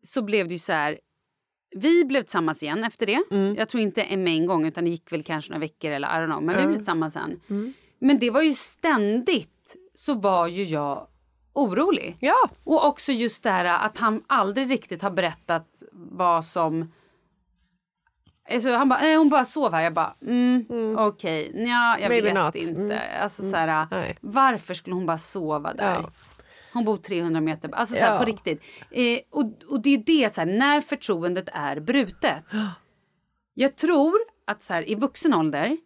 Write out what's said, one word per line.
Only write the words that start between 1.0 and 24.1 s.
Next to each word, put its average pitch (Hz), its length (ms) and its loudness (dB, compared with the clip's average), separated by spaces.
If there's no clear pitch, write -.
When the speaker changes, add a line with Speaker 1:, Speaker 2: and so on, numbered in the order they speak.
Speaker 1:
Vi 320 280 4
blev 262 180 0
tillsammans 160 400 -2
igen 156 220 -4
efter 226 220 -4
det. 233 240 2
Speaker 2:
Mm. 202 240 0
Speaker 1:
Jag 214 140 -4
tror 233 140 -2
inte 208 200 -2
en 190 220 -2
med 175 120 2
en 160 100 2
gång, 170 200 0
utan 165 180 -4
det 170 60 2
gick 170 220 -10
väl 156 100 -4
kanske 156 280 -8
några 156 100 -8
veckor 156 300 -6
eller 143 180 -4
I - 20 -2
don't 165 160 -2
know. 151 160 -4
Men 170 120 -2
vi 202 60 2
Speaker 2:
Mm. 185 80 2
Speaker 1:
blev 311 100 0
tillsammans 165 360 -4
sen. 156 260 -10
Speaker 2:
Mm. 214 220 -6
Speaker 1:
Men 262 200 4
det 233 120 0
var 262 120 2
ju 311 120 2
ständigt, 247 1200 -2
så - 200 -4
var 190 320 2
ju 175 160 -4
jag 156 440 -4
orolig. 262 680 0
Speaker 2:
Ja. 415 300 2
Speaker 1:
Och - 220 4
också 285 260 0
just 233 300 -2
det 233 80 0
här 180 360 2
att 214 120 -6
han 220 280 0
aldrig 247 440 0
riktigt 180 320 -4
har 196 80 -2
berättat 170 560 -2
vad 170 520 0
som... 165 480 -2
Alltså, 247 200 0
han 247 180 4
bara, 262 220 4
"Eh, 311 80 6
hon 320 100 8
bara 269 160 6
sov 254 280 -2
här." 160 100 2
Jag 165 120 0
bara, 160 280 -2
"Mm, 247 480 2
Speaker 2:
Mm. 220 280 -4
Speaker 1:
okej. 208 560 -2
Nja, 240 460 0
jag 202 80 -2
Speaker 2:
Maybe 220 240 2
Speaker 1:
vet 190 120 2
Speaker 2:
not. 156 100 -2
Speaker 1:
inte." 165 280 -6
Speaker 2:
Mm. 208 160 -4
Speaker 1:
Alltså, 202 200 -6
Speaker 2:
Mm. 190 100 -4
Speaker 1:
så 185 60 0
här, 160 320 2
Speaker 2:
Nej. 180 300 -4